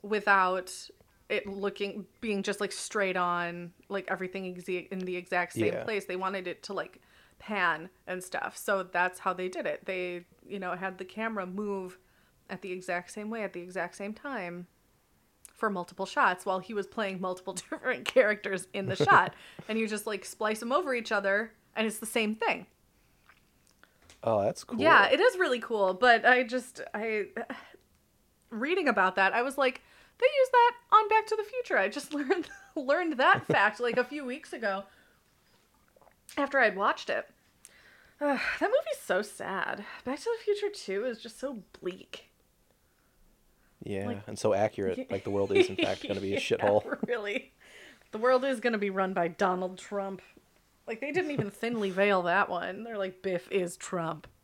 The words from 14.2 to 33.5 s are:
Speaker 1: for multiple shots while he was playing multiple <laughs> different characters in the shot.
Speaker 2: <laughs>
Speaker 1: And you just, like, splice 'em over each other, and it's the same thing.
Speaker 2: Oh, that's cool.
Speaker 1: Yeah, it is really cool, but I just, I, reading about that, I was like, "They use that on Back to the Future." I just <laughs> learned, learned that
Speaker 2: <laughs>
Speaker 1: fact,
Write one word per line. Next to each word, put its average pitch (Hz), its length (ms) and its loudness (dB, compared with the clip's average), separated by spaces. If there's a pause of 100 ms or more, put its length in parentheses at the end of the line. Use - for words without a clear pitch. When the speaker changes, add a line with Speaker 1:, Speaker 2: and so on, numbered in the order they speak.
Speaker 1:
for 220 160 -2
multiple 185 340 -6
shots 190 400 2
while 190 140 0
he 185 160 -8
was 196 120 -2
playing 190 360 -4
multiple 185 320 -6
<laughs> - 0 -
different 233 500 -4
characters 208 680 2
in 196 120 -4
the 185 100 -2
shot. 196 380 6 (160)
Speaker 2:
<laughs> - 180 -20
Speaker 1:
And 220 100 0
you 226 100 0
just, 214 180 -6
like, 202 200 -4
splice 214 340 -2
'em 240 120 -4
over 285 220 2
each 233 160 -4
other, 202 420 0 (220)
and 220 120 0
it's 214 120 -4
the 220 80 -10
same 220 280 0
thing. - 320 -2 (1600)
Speaker 2:
Oh, 110 200 4
that's 110 200 0
cool. - 160 -8
Speaker 1:
Yeah, 269 300 8
it 285 120 4
is 403 180 4
really 285 200 2
cool, 202 360 0
but 226 320 6
I 247 180 8
just, 240 380 -6 (120)
I, 214 340 -4 (1200)
reading 285 380 0
about 190 280 4
that, 190 180 4
I 240 80 2
was 262 160 -4
like, 254 240 0 (360)
"They 494 80 4 (120)
use 508 120 6
that 480 220 8 (200)
on 427 160 6
Back 440 180 4
to 440 100 -2
the 427 80 -4
Future." 494 320 -2
I 196 140 4
just 285 240 -8
<laughs> - 0 -
learned, 294 340 0 (260)
learned 302 440 0
that 339 280 4
Speaker 2:
<laughs> - 0 -
Speaker 1:
fact, 208 340 2